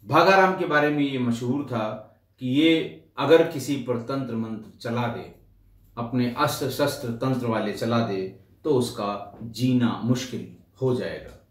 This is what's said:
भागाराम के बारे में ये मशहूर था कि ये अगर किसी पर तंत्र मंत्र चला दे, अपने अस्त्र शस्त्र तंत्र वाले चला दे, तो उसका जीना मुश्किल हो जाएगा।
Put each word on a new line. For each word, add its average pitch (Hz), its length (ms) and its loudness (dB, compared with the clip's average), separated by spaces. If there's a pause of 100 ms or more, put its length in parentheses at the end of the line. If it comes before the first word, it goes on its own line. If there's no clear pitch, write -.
भागाराम 180 540 6
के 170 80 -2
बारे 147 240 2
में 147 140 2
ये 135 140 -2
मशहूर 123 460 -2
था 110 520 -6 (220)
कि 127 100 -6
ये 156 520 2 (180)
अगर 160 340 6
किसी 139 240 -4
पर 120 200 -4
तंत्र 120 380 -6
मंत्र 110 440 -8
चला 120 280 -2
दे, - 280 -8 (640)
अपने 120 400 0
अस्त्र 143 320 0
शस्त्र 143 380 -2
तंत्र 120 380 -2
वाले 104 260 -2
चला 117 340 0
दे, 95 340 -6 (240)
तो 156 60 0
उसका 107 720 -2
जीना 120 640 0
मुश्किल 110 520 -4 (260)
हो 127 120 2
जाएगा। - 560 -10